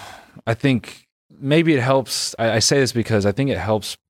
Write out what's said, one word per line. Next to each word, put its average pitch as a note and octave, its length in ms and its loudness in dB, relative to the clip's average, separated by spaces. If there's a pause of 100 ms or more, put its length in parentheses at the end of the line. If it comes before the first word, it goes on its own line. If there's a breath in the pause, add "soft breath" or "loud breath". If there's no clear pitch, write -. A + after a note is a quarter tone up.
(460 loud breath)
I A2+ 80 0
think - 540 -2 (320)
maybe D#3 340 2
it C3+ 80 2
helps. C3 560 -2
I, A2+ 180 0
I A2 40 0
say C#3+ 200 2
this B2+ 120 2
because G#2+ 340 0
I G2+ 60 2
think C3+ 180 -2
it G2 80 -2
helps, G2+ 400 -4 (140)